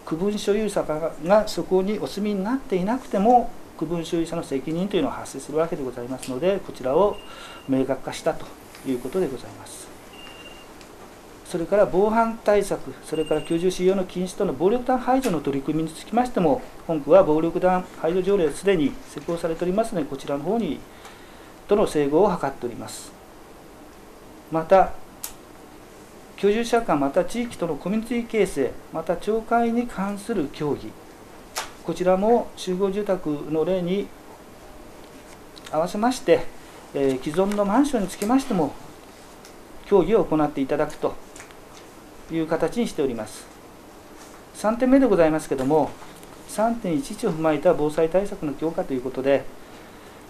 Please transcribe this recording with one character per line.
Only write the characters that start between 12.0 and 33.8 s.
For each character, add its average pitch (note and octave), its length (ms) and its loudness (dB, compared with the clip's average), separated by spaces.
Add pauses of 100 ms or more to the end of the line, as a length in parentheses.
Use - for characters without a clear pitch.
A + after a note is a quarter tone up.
犯 A3+ 340 2
対 G#3 200 4
策、 D#3 300 -6 (120)
そ - 100 -8
れ D#3 80 0
か D#3+ 120 0
ら D3+ 60 0
居 E3+ 160 -2
住 F3+ 120 2
使 F3+ 160 0
用 F#3 100 6
の G3 80 0
禁 F3+ 220 -4
止 F3+ 100 -8
と G#3+ 100 -2
の E3+ 60 0
暴 D3+ 200 2
力 B3 120 0
団 C4 140 2
排 B3+ 240 2
除 C4 80 0
の D#3+ 100 0
取 C#3 200 -2
り C3+ 40 -6
組 D#3 140 -2
み D#3+ 60 0
に E3 60 -4
つ - 160 -16
き - 80 -14
ま B3 120 4
し B3 60 -6
て - 80 0
も、 D3 220 4 (260)
本 D#3+ 140 0
区 C#3 100 2
は F#3+ 120 10
暴 D3+ 160 4
力 E3 200 0
団 F3+ 260 2 (160)
排 E3 120 0
除 F#3+ 100 0
条 G3 120 2
例 D#3+ 160 2
す - 140 -8
で G3 100 4
に C#3+ 160 2 (220)
施 D3 80 -10
行 E3+ 160 -4
さ E3+ 100 -4
れ D#3+ 80 -2
て E3 80 -4
お F3 40 -2
り F3+ 40 0
ま A3 140 2
す A3+ 80 -8
の F3 80 -2
で、 C#3 60 -4
こ C3+ 100 -8
ち - 100 -12
ら C#3+ 100 -2
の D3 60 -6
方 F#3+ 140 0
に、 F3 220 -2 (880)
と G3+ 80 4
の G3+ 120 4
整 D3 200 2
合 D#3 160 6
を G#3 60 6
図 F3 160 -2
っ C3+ 60 -2
て - 140 -10
お A#2+ 40 -2
り A2 60 -12
ま A2 140 -12
す。 - 220 -16 (1400)
ま D#3+ 120 0
た、 - 280 6 (1400)
居 G3+ 160 2
住 A#3 140 0
者 A#3 160 2
間、 D#3+ 180 2
ま C#3 100 2
た F3 140 2
地 A3+ 200 -4
域 A#3+ 140 -10
と F3+ 100 -4
の D#3 80 -2
コ F3+ 140 -6
ミ G#3+ 80 0
ュ - 20 0
ニ A3 60 -6
テ B3 100 -4
ィ A#3 120 -2
形 G#3 180 2
成、 C3+ 260 0 (200)
ま D#3+ 120 -6
た F3 120 0
町 A3 260 -2
会 A#3 300 2
に A#3+ 160 0
関 G3 300 -6
す G3+ 160 -6
る D#3+ 180 -2
協 D3 240 -4
議、 G#2+ 160 -10 (920)
こ E3+ 80 -4
ち F3 100 -4
ら F#3 140 4
も A3 300 4 (100)
集 F#3 180 -4
合 G3 160 0
住 G#3 120 -2
宅 F#3 260 -2 (200)
の D#3 140 0
例 F3+ 180 0